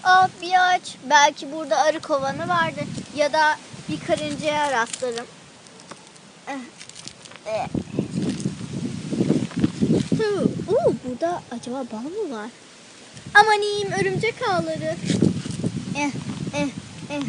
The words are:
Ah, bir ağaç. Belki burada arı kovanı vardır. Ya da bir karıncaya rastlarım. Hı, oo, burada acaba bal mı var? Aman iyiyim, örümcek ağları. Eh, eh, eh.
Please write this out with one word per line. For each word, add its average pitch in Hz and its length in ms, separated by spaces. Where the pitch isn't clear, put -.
Ah, 370 240
bir 359 120
ağaç. 359 420
Belki 294 420
burada 311 260
arı 302 220
kovanı 285 480
vardır. 330 380
Ya 294 180
da 302 240
bir 294 100
karıncaya 294 720
rastlarım. 240 540
Hı, 415 300
oo, 466 260
burada 320 360
acaba 247 400
bal 233 180
mı 381 280
var? 214 120
Aman 415 280
iyiyim, 415 300
örümcek 392 340
ağları. 320 460
Eh, 285 140
eh, 285 140
eh. 285 200